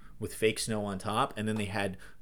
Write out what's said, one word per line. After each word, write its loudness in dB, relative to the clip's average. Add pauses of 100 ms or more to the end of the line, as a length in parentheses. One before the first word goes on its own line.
(200)
with -4
fake 4
snow 0
on -2
top, 2
and 0
then 2
they 0
had 0 (240)